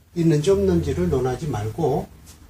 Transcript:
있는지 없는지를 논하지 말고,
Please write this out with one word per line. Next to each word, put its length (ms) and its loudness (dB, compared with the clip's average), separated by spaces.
있는지 360 2
없는지를 600 2
논하지 380 -2
말고, 600 -4